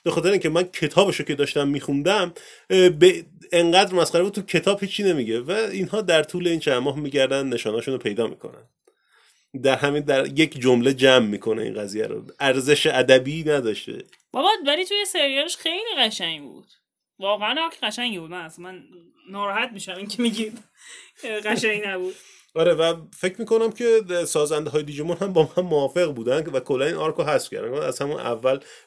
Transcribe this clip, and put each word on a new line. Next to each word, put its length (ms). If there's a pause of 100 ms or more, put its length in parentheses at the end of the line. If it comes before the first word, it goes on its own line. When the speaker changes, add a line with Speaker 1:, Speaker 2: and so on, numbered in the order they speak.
Speaker 1:
به 60
خاطر 200
اینکه 180
من 140
کتابشو 640
که 100
داشتم 340
می‌خوندم، 640 (380)
اه، 180
به 360 (280)
انقدر 420
مسخره 280
بود، 100
تو 100
کتاب 380
هیچی 220
نمیگه 380
و 100
اینها 500
در 220
طول 260
این 120
چند 220
ماه 180
می‌گردن 460
نشانهاشون 480
رو 60
پیدا 260
می‌کنن. 420 (920)
در 140
همین، 260
در 360
یک 220
جمله 340
جمع 320
می‌کنه 360
این 120
قضیه 320
رو. 200 (140)
ارزش 460
ادبی 580
نداشته. 600 (280)
Speaker 2:
بابا، 160 (180)
ولی 180
توی 220
سریالش 500
خیلی 420
قشنگ 440
بود. 240 (520)
واقعاً 460
آرک 180
قشنگی 360
بود. 120
من 100
اصلاً، 320
من 120 (460)
ناراحت 420
می‌شم 240
این 120
که 140
میگید 360 (680)
قشنگ 640
نبود. 280 (400)
Speaker 1:
آره، 200
و 220 (200)
فکر 240
می‌کنم 320
که 300 (240)
سازنده‌های 560
دیجیمون 340
هم 160
با 240
من 60
موافق 500
بودن 340
و 140
کلاً 260
این 80
آرک 200
رو 100
حذف 260
کردن. 240
از 240
همون 220
اول 380 (280)